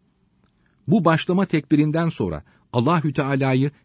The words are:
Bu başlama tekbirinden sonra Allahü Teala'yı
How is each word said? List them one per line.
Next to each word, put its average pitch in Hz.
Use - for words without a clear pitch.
Bu 170
başlama 175
tekbirinden 156
sonra 85
Allahü 143
Teala'yı 135